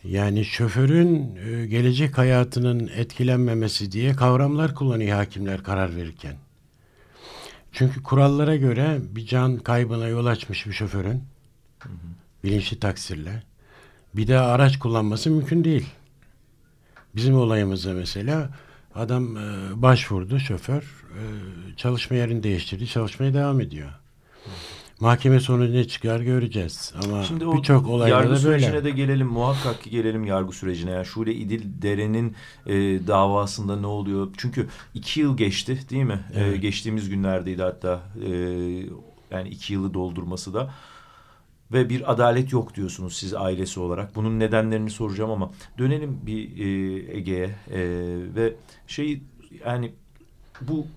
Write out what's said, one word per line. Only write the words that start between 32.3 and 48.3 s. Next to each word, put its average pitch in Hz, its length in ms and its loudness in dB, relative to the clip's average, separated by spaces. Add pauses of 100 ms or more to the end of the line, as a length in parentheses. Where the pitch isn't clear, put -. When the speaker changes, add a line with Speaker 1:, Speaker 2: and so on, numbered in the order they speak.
Speaker 2:
e, 101 80 -2 (340)
davasında 101 680 2
ne 101 120 -4
oluyor? 98 400 -2 (100)
Çünkü 123 300 -4 (260)
iki 110 260 -6
yıl 139 180 2
geçti, 110 420 -2 (100)
değil 135 140 0
mi? 104 160 0 (160)
Speaker 1:
Evet. 101 180 2
Speaker 2:
E, 98 40 -2
geçtiğimiz 104 520 -4
günlerdeydi 95 520 -2
hatta, 90 400 -2 (240)
e, 98 40 -4 (1000)
yani 95 180 -6
iki 101 240 -8
yılı 95 200 -2
doldurması 90 600 -6
da. 135 200 -4 (1000)
Ve 120 180 2
bir 127 220 -2
adalet 123 400 4
yok 117 240 -2
diyorsunuz 92 420 -6
siz 95 160 -6
ailesi 92 460 -2
olarak. 90 360 -6
Bunun 110 240 0
nedenlerini 110 500 2
soracağım 107 420 -4
ama 104 200 -4 (260)
dönelim 139 460 -2
bir, 110 340 -8
e, 95 600 -4
Ege'ye. 92 320 -4 (220)
E, 95 100 -4 (540)